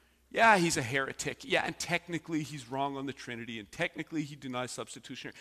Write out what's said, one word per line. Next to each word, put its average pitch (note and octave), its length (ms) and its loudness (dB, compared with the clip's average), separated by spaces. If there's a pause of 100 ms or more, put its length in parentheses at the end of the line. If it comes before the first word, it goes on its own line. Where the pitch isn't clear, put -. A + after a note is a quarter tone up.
(320)
"Yeah, G#3+ 260 10
he's E3+ 180 4
a D3 60 2
heretic. C3 640 -2
Yeah, D#3+ 220 2
and E3 100 -2
technically E3 680 -2
he's B2+ 260 -10
wrong C#3 260 0
on C3+ 100 -6
the C3 60 -4
Trinity, A#2 460 -8
and G#2 140 -10
technically D#3+ 500 -4
he D3 140 -8
denies B2+ 340 -4
substitutionary, - 720 -10